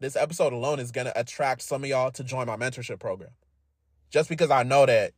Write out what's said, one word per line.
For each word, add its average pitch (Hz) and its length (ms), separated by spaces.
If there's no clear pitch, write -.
this 135 160
episode 156 360
alone 139 260
is 120 140
gonna 123 240
attract 127 460
some 139 200
of 139 80
y'all 127 220
to - 120
join 127 220
my 110 100
mentorship 120 420
program. 95 320
Just 151 180
because 165 220
I 131 120
know 135 240
that 113 320